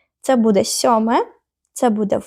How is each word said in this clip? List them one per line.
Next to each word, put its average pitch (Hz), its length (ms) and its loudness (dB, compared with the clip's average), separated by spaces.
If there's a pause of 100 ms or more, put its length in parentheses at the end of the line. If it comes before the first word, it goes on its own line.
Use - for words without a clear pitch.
(200)
це 262 160 0
буде 220 280 2
сьоме, 247 640 0 (460)
це 247 180 0
буде 208 360 -2